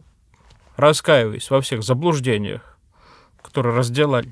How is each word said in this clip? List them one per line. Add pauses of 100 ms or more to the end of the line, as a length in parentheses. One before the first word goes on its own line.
(760)
раскаиваюсь
во
всех
заблуждениях, (640)
которые
раздела-,